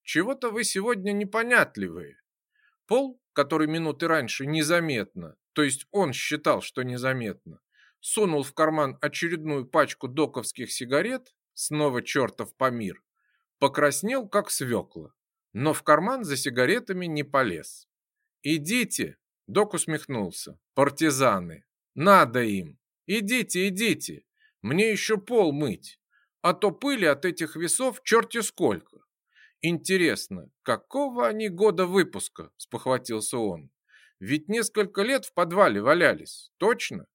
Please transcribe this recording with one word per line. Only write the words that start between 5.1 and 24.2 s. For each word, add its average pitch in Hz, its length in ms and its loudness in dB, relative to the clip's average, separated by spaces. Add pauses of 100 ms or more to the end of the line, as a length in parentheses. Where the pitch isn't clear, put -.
то 151 100 2
есть 135 280 -2
он 185 200 2
считал, 151 500 -2
что - 220 -8
незаметно, 123 760 -6 (400)
сунул 165 440 0
в 135 100 -10
карман 156 460 0
очередную 156 680 -4
пачку 139 420 0
доковских 127 640 -4
сигарет, 180 600 -2 (200)
снова 147 480 -2
чёртов 113 560 -4
Памир, 120 440 -2 (640)
покраснел, 147 640 0
как 208 240 -2
свёкла, 98 640 -4 (400)
но 143 200 0
в - 100 -6
карман 208 420 4
за 143 100 -4
сигаретами 151 680 0
не 151 180 -4
полез. 127 640 -2 (540)
«Идите», 156 760 -2 (300)
Док 202 260 0
усмехнулся, 120 840 -6 (140)
«партизаны, 135 880 2 (320)
надо 143 480 6
им! 95 340 -4 (280)
Идите, 202 640 0
идите, 185 560 -2 (360)